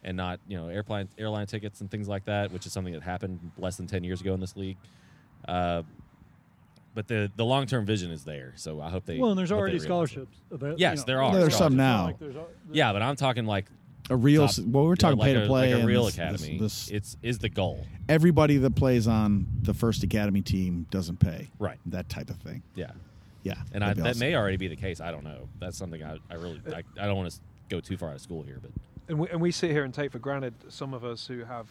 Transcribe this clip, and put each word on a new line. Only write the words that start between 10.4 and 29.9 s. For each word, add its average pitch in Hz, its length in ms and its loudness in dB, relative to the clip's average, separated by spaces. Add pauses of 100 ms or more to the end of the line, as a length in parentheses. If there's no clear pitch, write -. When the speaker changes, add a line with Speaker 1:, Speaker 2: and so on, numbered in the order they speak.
Speaker 2:
avail-, 143 280 -6
Speaker 1:
Yes, 170 180 4
Speaker 2:
you 143 40 -4
know, 131 60 -8
Speaker 1:
there 131 160 2
are 135 100 4
Speaker 3:
There's 170 220 6
Speaker 1:
scholarships. - 40 4
Speaker 3:
some 160 160 6
Speaker 2:
it's - 20 6
not 131 220 6
Speaker 3:
now. 90 80 2
Speaker 2:
like 82 120 -4
there's 143 180 -12
al-, 160 120 -12 (240)
Speaker 1:
Yeah, 139 200 4
but 101 100 2
I'm 135 120 0
talking, 123 320 0
like, 98 200 0 (440)
Speaker 3:
A 127 60 2
real 143 260 8
Speaker 1:
top, 143 80 6
Speaker 3:
s-, - 100 0
well, 120 240 4
we're 160 80 6
Speaker 1:
yeah, - 40 6
Speaker 3:
talking 156 220 6
Speaker 1:
like 135 120 6
a, 135 40 6
Speaker 3:
pay-to-play 127 340 6
Speaker 1:
like 123 80 4
a - 20 4
Speaker 3:
and 117 80 4
Speaker 1:
real 117 200 6
Speaker 3:
this, - 80 0
Speaker 1:
academy. 78 440 -4
Speaker 3:
this, 104 280 -2
this - 40 -10
Speaker 1:
It's, 101 320 -6
is 117 160 -2
the 113 100 -2
goal. 90 380 -2 (220)
Speaker 3:
Everybody 151 500 6
that 131 160 4
plays 123 320 4
on 107 400 4 (160)
the 107 120 2
first 117 280 2
academy 101 400 0
team 90 480 0
doesn't 90 300 -4
pay. - 300 0 (100)
Speaker 1:
Right. 92 260 -4
Speaker 3:
That - 220 -6
type - 220 -10
of - 80 -10
thing. - 240 -12 (120)
Speaker 1:
Yeah. 76 160 -10 (540)
Speaker 3:
Yeah, 95 100 -4 (180)
Speaker 1:
And 101 100 -2
Speaker 3:
that'd 101 80 2
Speaker 1:
I, 104 40 2
Speaker 3:
be 110 80 -2
Speaker 1:
that 117 80 2
Speaker 3:
awesome. 123 100 -2
Speaker 1:
may 143 140 0
already 101 220 0
be 92 100 -4
the 80 100 -6
case. 85 240 -8
I 82 120 -8
don't 73 120 -10
know. 73 240 -14 (120)
That's 90 180 -10
something 82 240 -10
I, 78 160 -12 (100)
I 85 60 -14
really, 82 260 -10 (140)
I, 82 80 -10 (180)
I 104 60 -4
don't 98 100 0
wanna 92 120 -4
s-, - 120 -14 (280)
go 95 120 -4
too 92 160 -8
far 87 140 -8
out 69 60 -12
of 67 40 -16
school 82 220 -12
here, 67 180 -14
but - 120 -18 (360)
Speaker 4:
And 156 120 -2
we, 175 80 -2
and 170 120 -4
we 175 120 2
sit 170 180 -2
here 147 140 0
and 127 100 -8